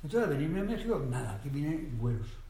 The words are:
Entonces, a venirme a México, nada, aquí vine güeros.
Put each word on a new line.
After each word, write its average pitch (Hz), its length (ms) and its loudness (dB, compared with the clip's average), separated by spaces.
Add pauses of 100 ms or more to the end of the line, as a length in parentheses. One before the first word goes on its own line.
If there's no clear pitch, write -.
Entonces, 202 260 2
a - 40 2
venirme 160 280 2
a 196 40 2
México, 214 440 0
nada, 123 260 -2
aquí 104 140 -6
vine 147 500 0
güeros. 110 280 2 (240)